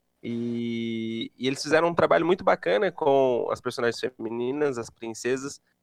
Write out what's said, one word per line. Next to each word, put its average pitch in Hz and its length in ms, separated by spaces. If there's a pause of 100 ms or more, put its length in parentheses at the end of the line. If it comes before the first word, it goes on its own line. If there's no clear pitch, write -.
(220)
e, 117 1160
e 123 100
eles 135 140
fizeram 156 280
um 170 40
trabalho 160 320
muito 175 180
bacana 185 480
com 135 600
as - 100
personagens 120 380
femininas, 123 800
as 113 120
princesas, 127 720 (220)